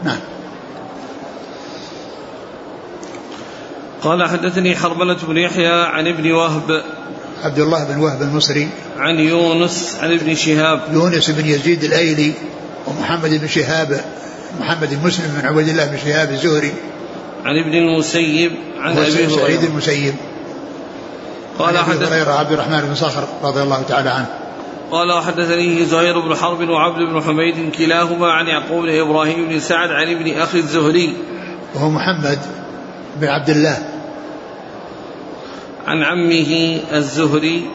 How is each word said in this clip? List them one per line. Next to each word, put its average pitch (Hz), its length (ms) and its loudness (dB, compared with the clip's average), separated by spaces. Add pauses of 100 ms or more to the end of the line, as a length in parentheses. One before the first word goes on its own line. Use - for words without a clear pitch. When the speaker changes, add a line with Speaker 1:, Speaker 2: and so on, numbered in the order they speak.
Speaker 1:
نعم. 143 160 -2 (3750)
Speaker 2:
قال: 170 280 2
"حدثني 180 460 0
حرملة 175 420 0 (100)
بن 160 100 2
يحيى 170 460 4
عن 156 240 0
ابن 165 240 2
وهب". 160 520 2 (600)
Speaker 1:
عبد 147 160 0
الله 156 240 4
بن 143 160 -2
وهب 143 220 2
المصري. 147 480 2 (280)
Speaker 2:
"عن 156 220 2
يونس 170 840 2
عن 160 120 2
ابن 160 220 2
شهاب". 156 460 4 (120)
Speaker 1:
يونس 160 360 4
بن 156 160 0
يزيد 151 380 2
الأيلي 151 500 2 (540)
ومحمد 160 420 -2
بن 156 180 2
شهاب، 151 540 0 (580)
محمد 160 300 -2
بن 143 180 0
مسلم 165 340 0
بن 131 60 0
عبيد 156 200 4
الله 160 180 2
بن 139 120 -4
شهاب 147 340 2
الزهري. 147 420 2 (720)
Speaker 2:
"عن 139 140 2
ابن 156 140 0
المسيب 165 760 2 (280)
عن 139 180 -2
Speaker 1:
هو 156 40 4
Speaker 2:
أبي 151 100 4
Speaker 1:
سعيد 160 200 4
Speaker 2:
هريرة". 151 320 4
Speaker 1:
المسيب. 143 520 0 (1400)
Speaker 2:
قال: 170 180 2
Speaker 1:
عن 175 60 4
أبي 165 220 2
Speaker 2:
"حدث-". 160 60 2
Speaker 1:
هريرة 156 200 4
عبد 147 200 2
الرحمن 151 300 2
بن 143 140 -2
صخر 143 320 0 (160)
رضي 139 180 2
الله 139 200 2
تعالى 131 280 2
عنه. 127 160 0 (680)
Speaker 2:
قال: 175 200 2
"وحدثني 170 760 2
زهير 170 340 4
بن 160 160 0
حرب 175 340 0
وعبد 165 440 2
بن 156 80 0
حميد 160 540 0
كلاهما 170 560 2
عن 165 160 2
يعقوب 165 380 0
بن 160 140 2
إبراهيم 160 500 2
بن 160 100 0
سعد 170 300 2
عن 165 260 2
ابن 160 220 -2
أخي 165 200 2
الزهري". 160 600 4 (580)
Speaker 1:
وهو 147 140 2
محمد 156 500 0 (760)
بن 147 120 0
عبد 143 220 0
الله. 151 280 4 (2000)
Speaker 2:
"عن 156 160 0
عمه 165 760 2 (140)
الزهري". 151 800 2